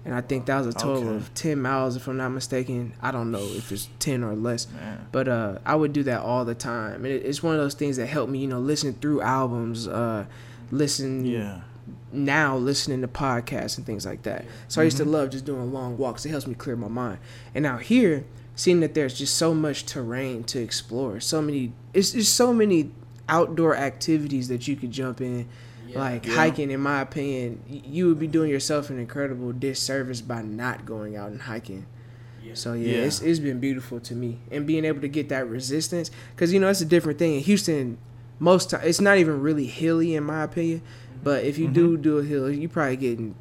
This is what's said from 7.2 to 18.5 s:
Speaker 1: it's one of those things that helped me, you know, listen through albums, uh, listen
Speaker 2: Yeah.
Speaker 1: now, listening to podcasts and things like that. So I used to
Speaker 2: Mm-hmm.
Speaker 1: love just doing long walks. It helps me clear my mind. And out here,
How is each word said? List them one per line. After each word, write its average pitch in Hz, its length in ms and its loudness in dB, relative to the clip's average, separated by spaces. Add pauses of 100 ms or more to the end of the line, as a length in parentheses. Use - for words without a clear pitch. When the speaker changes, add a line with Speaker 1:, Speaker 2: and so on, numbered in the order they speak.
Speaker 1:
it's 143 160 -4
one 165 140 0
of 151 60 2
those 143 120 0
things 143 240 -2
that 117 100 -2
helped 139 240 -2
me, 135 80 -2
you 139 80 -2
know, 127 120 -2
listen 143 360 0
through 139 260 0
albums, 117 680 0
uh, 107 380 -2 (460)
listen 135 540 0
Speaker 2:
Yeah. 104 360 -4 (500)
Speaker 1:
now, 139 460 2
listening 131 440 0
to 123 60 -2
podcasts 123 720 -2
and 123 100 -10
things 104 180 -6
like 101 180 -8
that. 101 220 -4 (220)
So - 140 0
I - 20 8
used 147 140 6
to 151 60 2
Speaker 2:
Mm-hmm. 151 100 2
Speaker 1:
love 143 180 2
just 131 140 -8
doing 127 280 -4
long 127 240 -4
walks. 120 280 -2
It 147 40 -6
helps 139 160 -4
me 127 80 -6
clear 120 220 -6
my 113 120 -6
mind. 113 300 -4 (380)
And 151 100 0
out 123 180 -2
here, 208 420 4 (300)